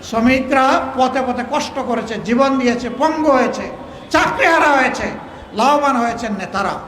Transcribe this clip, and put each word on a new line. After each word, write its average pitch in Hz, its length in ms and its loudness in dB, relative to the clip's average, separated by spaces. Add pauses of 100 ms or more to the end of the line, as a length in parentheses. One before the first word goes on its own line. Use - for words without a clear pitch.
শ্রমিকরা 262 600 2 (320)
পথে 254 300 2
পথে 240 240 -4
কষ্ট 294 240 -4 (140)
করেছে, 226 260 -4 (120)
জীবন 262 320 4
দিয়েছে, 240 280 0 (120)
পঙ্গু 311 320 2
হয়েছে, 247 340 2 (440)
চাকরি - 360 2
হারা 330 320 4
হয়েছে, 240 300 0 (520)
লাভবান 277 360 4
হয়েছেন 233 360 -2 (100)
নেতারা। 180 340 -4 (120)